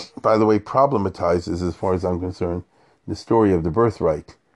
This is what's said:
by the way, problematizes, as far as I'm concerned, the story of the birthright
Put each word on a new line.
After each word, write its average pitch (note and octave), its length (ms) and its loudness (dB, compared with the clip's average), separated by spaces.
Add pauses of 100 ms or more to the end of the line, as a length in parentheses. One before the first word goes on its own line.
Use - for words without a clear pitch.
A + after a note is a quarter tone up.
(220)
by A2 160 4
the G#2+ 80 4
way, G#2+ 140 4
problematizes, F2+ 1080 0
as E2+ 80 -4
far F#2+ 180 -2
as F#2 100 -2
I'm F2+ 160 -2
concerned, F2+ 440 -6 (440)
the G2+ 80 -8
story A2 380 2
of E2+ 100 0
the E2+ 60 -4
birthright E2+ 680 -2 (200)